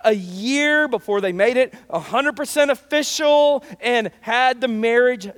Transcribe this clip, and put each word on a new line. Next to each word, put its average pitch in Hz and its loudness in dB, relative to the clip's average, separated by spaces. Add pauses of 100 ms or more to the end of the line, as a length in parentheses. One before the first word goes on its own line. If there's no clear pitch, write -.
a 220 4
year 269 -2
before 202 -2
they 190 -2
made 208 2
it 254 0 (160)
a 165 -4
hundred 247 -2
percent 285 0
official 294 0 (160)
and 226 -2
had 247 0
the 254 -2
marriage 226 0